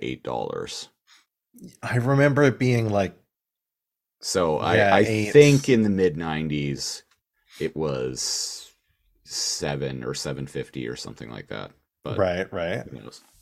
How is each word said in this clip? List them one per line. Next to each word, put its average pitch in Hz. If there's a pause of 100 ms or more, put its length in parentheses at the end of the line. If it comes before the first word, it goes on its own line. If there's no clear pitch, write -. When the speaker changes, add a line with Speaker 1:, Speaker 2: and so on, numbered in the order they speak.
Speaker 1:
eight 64
dollars. 53 (960)
Speaker 2:
I 120
remember 139
it 135
being, 120
like, 98 (1040)
Speaker 1:
So 82
Speaker 2:
Yeah, 90
Speaker 1:
I, 98
I -
Speaker 2:
eight. 107
Speaker 1:
think 143
in 117
the 107
mid 92
nineties, 76 (560)
it 80
was 65 (520)
seven 69
or 65
seven 69
fifty 65
or 60
something -
like 50
that. 50 (320)
But -
Speaker 2:
Right, 92
right. 85
Speaker 1:
who 60
knows? - (200)